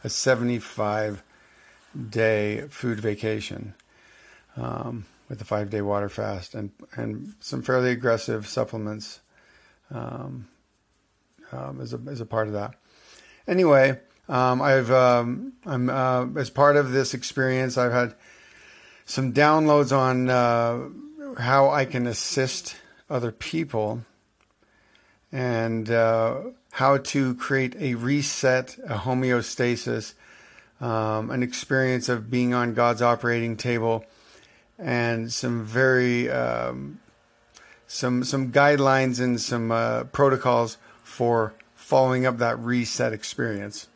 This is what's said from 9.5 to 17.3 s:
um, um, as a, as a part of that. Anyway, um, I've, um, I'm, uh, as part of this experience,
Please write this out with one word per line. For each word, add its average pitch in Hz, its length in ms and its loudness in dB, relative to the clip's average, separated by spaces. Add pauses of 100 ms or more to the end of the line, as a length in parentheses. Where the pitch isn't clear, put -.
um, 123 580 -12 (1040)
um, 131 300 -12
as 120 120 -12
a, 123 60 -8 (100)
as 131 120 -10
a 110 40 -10
part 110 220 -2
of 107 60 -8
that. 104 220 -8 (720)
Anyway, 139 500 6 (300)
um, 127 340 2
I've, 135 300 4
um, 127 640 4 (120)
I'm, 127 240 0
uh, 127 380 0 (100)
as 139 120 -4
part 143 260 6
of 139 160 4
this 127 220 0
experience, 131 640 -2